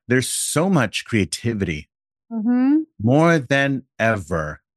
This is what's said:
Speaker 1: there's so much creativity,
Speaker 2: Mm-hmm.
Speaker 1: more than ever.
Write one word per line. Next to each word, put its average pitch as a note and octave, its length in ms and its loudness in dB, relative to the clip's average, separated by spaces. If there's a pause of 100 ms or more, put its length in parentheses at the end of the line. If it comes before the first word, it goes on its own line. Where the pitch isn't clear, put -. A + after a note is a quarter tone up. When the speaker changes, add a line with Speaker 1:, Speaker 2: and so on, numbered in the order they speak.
Speaker 1:
there's B2+ 220 2
so - 420 -2
much C3 340 0
creativity, G2 840 -4 (440)
Speaker 2:
Mm-hmm. B3 460 2 (220)
Speaker 1:
more D#3+ 380 4
than C#3 460 -2 (160)
ever. E2+ 600 -2 (160)